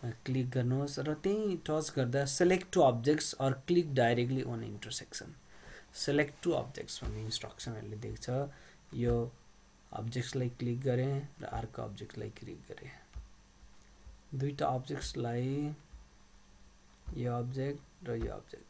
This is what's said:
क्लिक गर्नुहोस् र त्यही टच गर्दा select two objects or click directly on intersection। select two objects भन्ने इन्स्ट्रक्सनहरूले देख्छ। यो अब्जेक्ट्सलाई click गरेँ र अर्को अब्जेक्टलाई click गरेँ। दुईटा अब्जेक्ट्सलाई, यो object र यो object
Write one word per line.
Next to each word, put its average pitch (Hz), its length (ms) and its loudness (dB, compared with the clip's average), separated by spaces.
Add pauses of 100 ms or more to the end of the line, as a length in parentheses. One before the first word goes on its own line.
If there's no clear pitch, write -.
(100)
क्लिक 127 400 -2
गर्नुहोस् 131 480 2
र 147 160 0
त्यही 196 420 0
टच 156 400 0
गर्दा 131 280 2
select 180 400 6
two - 180 4
objects 131 580 6
or 135 120 4
click 165 420 2
directly 123 500 4
on 117 180 -4
intersection। - 680 -8 (680)
select 147 380 2 (100)
two 170 120 2
objects - 500 -4
भन्ने 107 180 -4
इन्स्ट्रक्सनहरूले 110 760 -8
देख्छ। 110 340 -6 (640)
यो 117 380 0 (600)
अब्जेक्ट्सलाई 123 560 -2
click 120 320 -2
गरेँ 139 480 0 (120)
र - 40 -12
अर्को 117 380 -6
अब्जेक्टलाई 107 480 -8
click - 380 -12
गरेँ। 135 220 -12 (1500)
दुईटा 139 280 0
अब्जेक्ट्सलाई, 131 1080 0 (1400)
यो 123 240 -2
object 135 680 -4
र 120 60 -2
यो 113 180 -2
object - 380 -12